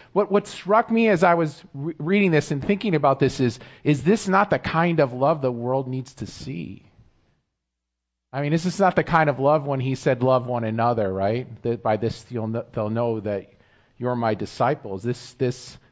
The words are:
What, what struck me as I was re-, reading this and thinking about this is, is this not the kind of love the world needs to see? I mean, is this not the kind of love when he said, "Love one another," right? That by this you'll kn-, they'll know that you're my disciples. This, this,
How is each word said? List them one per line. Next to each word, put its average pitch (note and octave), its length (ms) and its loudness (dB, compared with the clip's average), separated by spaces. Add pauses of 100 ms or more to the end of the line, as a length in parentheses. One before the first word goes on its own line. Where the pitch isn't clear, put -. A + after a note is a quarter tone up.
(140)
What, G3+ 180 0
what G3+ 140 0
struck G#3+ 460 0
me A3+ 160 4
as F#3 160 4
I F3 100 6
was E3 260 -2 (140)
re-, C#3+ 240 -8
reading F#3+ 320 2
this D3+ 220 2
and C#3 120 -4
thinking G3+ 300 0
about C#3 260 4
this C3+ 200 2
is, B2 200 0 (240)
is C#3+ 200 2
this G3 240 2
not G3 240 2
the C3+ 80 2
kind E3 400 0
of C3+ 120 2
love C#3 300 0
the C3 100 0
world B2+ 360 -2
needs B2+ 280 -8
to G#2 120 -10
see? - 560 -12 (1500)
I C3+ 120 -6
mean, D3 100 0
is E3 100 0
this F3+ 160 -4
not F#3 160 4
the D#3 80 2
kind D#3+ 260 4
of B2+ 100 0
love C#3+ 260 2
when C#3 140 -4
he C3 160 -2
said, B2+ 280 0
"Love B2+ 220 4
one A#2+ 180 -4
another," A2+ 480 0
right? G#2 360 -2 (160)
That A#2 200 -4
by G#2+ 140 2
this A2 320 -4
you'll A2+ 180 -6
kn-, A2+ 240 -6
they'll G#2+ 180 -4
know A2+ 300 -2
that G2+ 320 -6 (460)
you're B2 180 -4
my A#2 180 0
disciples. G#2 720 -4
This, - 300 -6
this, - 440 -6 (140)